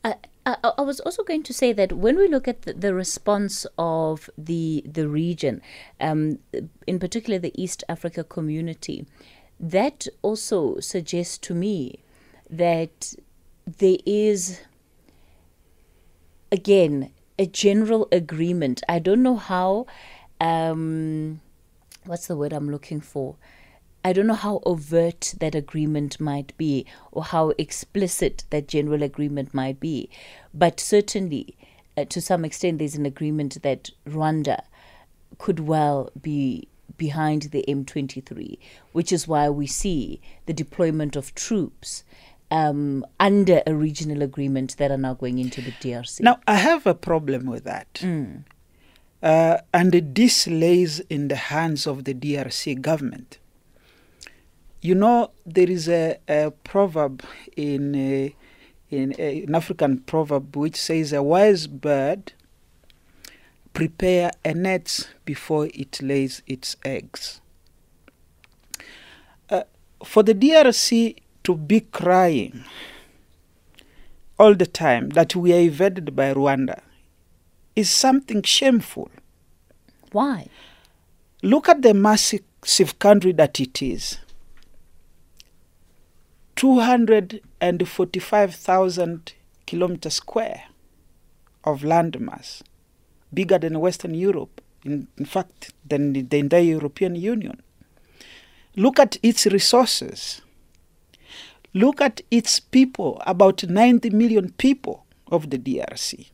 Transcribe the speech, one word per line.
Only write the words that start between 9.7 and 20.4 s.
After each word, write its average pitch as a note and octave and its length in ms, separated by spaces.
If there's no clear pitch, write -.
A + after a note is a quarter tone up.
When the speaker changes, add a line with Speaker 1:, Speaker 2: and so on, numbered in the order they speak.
Speaker 1:
also F#3+ 600
suggests F3 580
to - 160
me F3 460
that E3 640
there F#3 260
is, G3+ 560
again, E3+ 640
a G3 80
general G#3+ 640
agreement. E3 800
I E3+ 100
don't F#3+ 240
know B3+ 140
how, F#3+ 500